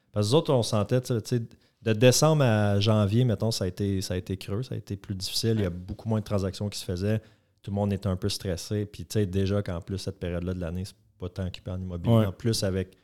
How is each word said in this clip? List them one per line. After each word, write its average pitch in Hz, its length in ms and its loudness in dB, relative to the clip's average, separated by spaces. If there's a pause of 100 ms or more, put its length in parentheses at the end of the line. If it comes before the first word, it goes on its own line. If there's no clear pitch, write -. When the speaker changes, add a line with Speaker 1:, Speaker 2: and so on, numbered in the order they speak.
(120)
Speaker 1:
Parce 104 160 0
que 107 40 0
nous 135 40 4
autres, 160 180 4
on 123 100 4
sentait, 117 380 0
tu - 120 -8
sais, 110 80 0
tu 123 160 -2
sais, 117 60 -2 (400)
de 113 100 2
décembre 131 500 6
à 104 360 4
janvier, 107 460 4
mettons, 113 260 0
ça 107 140 -2
a - 20 0
été, 98 340 -2
ça 92 140 -4
a - 20 0
été 95 200 -4
creux, 104 260 -6
ça 131 120 -12
a - 20 -6
été 104 180 -8
plus 98 200 -8
difficile. 113 420 -2
Il 107 60 0
y - 20 0
a 90 40 0
beaucoup 92 400 -8
moins 110 100 0
de 101 60 -6
transactions 98 440 -2
qui - 100 -10
se - 60 -12
faisaient. 101 340 -2 (420)
Tout - 100 -10
le 101 40 -4
monde 101 180 0
était 95 140 -2
un 92 80 0
peu 98 140 -4
stressé. 101 560 -4
Puis, 90 200 -14
tu - 80 -14
sais, 107 120 2
déjà 98 360 0
qu'en 87 200 -4
plus, 98 160 -6
cette 95 220 -8
période-là 87 340 -4
de 90 60 -6
l'année, 87 260 -6
c'est - 100 -14 (320)
pas - 20 -8
tant 95 180 -6
occupé - 240 -10
en 92 100 -6
immobilier, 90 340 0
Speaker 2:
Ouais. 110 100 6
Speaker 1:
en 95 60 -4
plus 113 320 -2
avec 92 400 -2